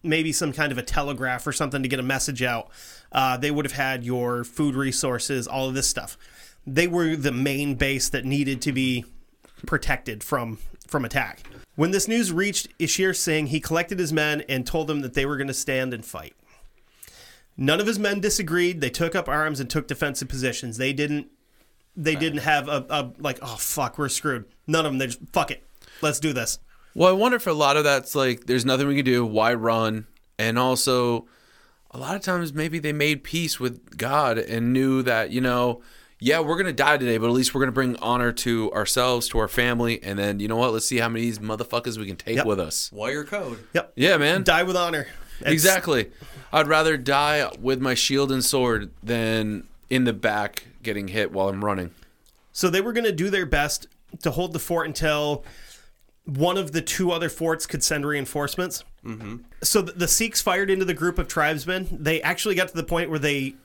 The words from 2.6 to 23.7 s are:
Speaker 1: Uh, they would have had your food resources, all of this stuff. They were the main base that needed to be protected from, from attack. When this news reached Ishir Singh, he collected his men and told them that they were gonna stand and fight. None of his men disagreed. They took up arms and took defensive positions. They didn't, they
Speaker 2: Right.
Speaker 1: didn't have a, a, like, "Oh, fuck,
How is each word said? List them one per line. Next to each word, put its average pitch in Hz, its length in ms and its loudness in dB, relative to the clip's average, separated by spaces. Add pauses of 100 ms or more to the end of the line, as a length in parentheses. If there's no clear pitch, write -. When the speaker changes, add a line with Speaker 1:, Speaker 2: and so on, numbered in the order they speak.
Speaker 1:
Uh, 127 260 2
they 143 140 0
would 147 140 0
have 123 80 -4
had 131 300 -2
your 123 400 -2
food 143 320 0
resources, 131 720 -2
all 131 200 -2
of 131 80 -4
this 135 120 0
stuff. - 300 -4 (500)
They 151 200 4
were 165 280 2
the 139 160 0
main 139 440 -2
base 135 340 0
that 131 160 -2
needed 135 380 0
to 147 80 0
be 127 340 0 (600)
protected 123 580 -2
from, 117 340 -2 (300)
from 135 180 -2
attack. 113 380 -4 (320)
When 165 160 2
this 196 160 2
news 226 240 2
reached 190 480 -2
Ishir 185 360 2
Singh, 156 320 0
he 151 120 0
collected 170 400 -2
his 160 140 0
men 151 360 0
and 131 160 0
told 160 220 -2
them 147 140 -2
that 131 120 -8
they 135 120 0
were 143 120 -2
gonna 139 160 -4
stand 131 400 -2
and 117 120 -10
fight. - 280 -12 (1200)
None 143 220 2
of 208 80 0
his 220 120 0
men 202 200 0
disagreed. 175 600 0
They 131 80 0
took 165 260 -2
up 180 120 -2
arms 151 320 0
and 135 100 -6
took 151 180 -2
defensive 139 420 -4
positions. 123 480 -4
They 131 160 0
didn't, 147 340 -2 (680)
they 160 180 0
Speaker 2:
Right. 139 60 -2
Speaker 1:
didn't 151 200 0
have 143 280 0
a, 143 220 -2
a, 143 300 -4
like, 135 220 -4
"Oh, 120 160 -10
fuck, - 400 -4